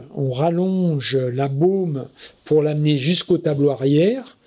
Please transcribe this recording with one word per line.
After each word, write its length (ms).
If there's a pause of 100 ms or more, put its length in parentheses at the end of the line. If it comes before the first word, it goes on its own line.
(160)
on 160
rallonge 840
la 320
baume 580 (380)
pour 180
l'amener 360
jusqu'au 400
tableau 300
arrière, 800